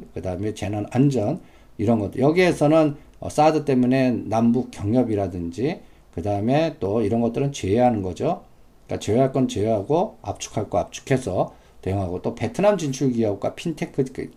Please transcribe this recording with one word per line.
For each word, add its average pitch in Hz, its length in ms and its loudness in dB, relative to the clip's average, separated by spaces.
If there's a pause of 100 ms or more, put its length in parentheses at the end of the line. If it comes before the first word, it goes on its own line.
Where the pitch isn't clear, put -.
(140)
그 82 80 -8
다음에 92 320 -4
재난 104 360 -6
안전 131 500 2 (360)
이런 113 220 2
것. 98 180 -4
여기에서는, 156 800 4 (240)
어, - 80 -8
사드 151 380 2
때문에 127 460 4 (120)
남북 117 460 2
경협이라든지 98 1120 -2 (340)
그 - 80 -6
다음에 120 580 0
또 104 220 0
이런 110 180 0
것들은 131 320 -2
제외하는 113 480 2
거죠. 95 440 -4 (420)
그러니까 - 180 -8
제외할 131 280 2
건 131 160 2
제외하고 110 760 0
압축할 - 480 -6
거 95 80 0
압축해서 - 720 -2 (300)
대응하고, 92 400 -4
또 233 120 -4
베트남 196 440 0
진출 139 340 -2
기업과 110 420 0
핀테크 160 580 -4
그 - 240 -10